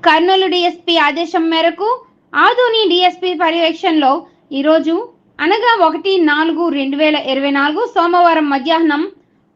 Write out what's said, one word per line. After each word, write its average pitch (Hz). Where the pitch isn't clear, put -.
కర్నూలు 370
డీఎస్పీ 349
ఆదేశం 330
మేరకు 330
ఆదోని 453
డీఎస్పీ 359
పర్యవేక్షణలో 320
ఈరోజు 311
అనగా 440
ఒకటి 330
నాలుగు 320
రెండు 277
వేల 302
ఇరవై 277
నాలుగు 302
సోమవారం 339
మధ్యాహ్నం 302